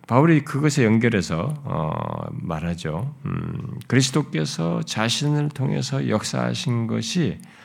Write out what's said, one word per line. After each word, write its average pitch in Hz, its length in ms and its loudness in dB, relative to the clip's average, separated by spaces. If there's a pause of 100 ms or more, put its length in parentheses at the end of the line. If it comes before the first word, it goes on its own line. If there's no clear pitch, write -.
바울이 147 380 6
그것에 143 400 2
연결해서, 110 680 2 (120)
어, 80 260 -2 (400)
말하죠. 82 840 -4 (120)
음, 85 640 -6
그리스도께서 147 960 2
자신을 147 680 0
통해서 135 580 -2
역사하신 120 800 -2
것이 113 520 -2 (260)